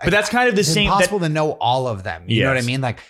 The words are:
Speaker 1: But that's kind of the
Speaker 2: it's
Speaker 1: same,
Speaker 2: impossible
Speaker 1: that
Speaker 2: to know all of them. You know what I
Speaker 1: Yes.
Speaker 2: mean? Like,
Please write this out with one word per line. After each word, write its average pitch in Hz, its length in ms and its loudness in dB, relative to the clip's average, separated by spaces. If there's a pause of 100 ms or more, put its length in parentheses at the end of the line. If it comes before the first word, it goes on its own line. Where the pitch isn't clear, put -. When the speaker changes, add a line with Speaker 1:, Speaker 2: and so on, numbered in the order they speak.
Speaker 1:
But 143 80 2
that's - 180 2
kind 247 180 2
of 233 60 0
the 190 80 2
Speaker 2:
it's 165 100 2
Speaker 1:
same, 208 140 2
Speaker 2:
impossible 190 340 2
Speaker 1:
that 165 100 0
Speaker 2:
to 151 40 -2
know 156 200 0
all 127 340 0
of 101 160 -6
them. 87 240 -8
You 110 160 2
know 135 60 2
what 131 80 2
I - 20 0
Speaker 1:
Yes. 120 80 -2
Speaker 2:
mean? 131 140 -2
Like, 123 180 -4 (100)